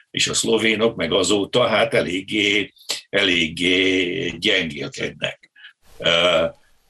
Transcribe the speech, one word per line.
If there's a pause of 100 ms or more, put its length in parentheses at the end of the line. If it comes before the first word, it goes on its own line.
és
a
szlovénok
meg
azóta
hát
eléggé, (360)
eléggé (120)
gyengélkednek. (460)
Ö, (440)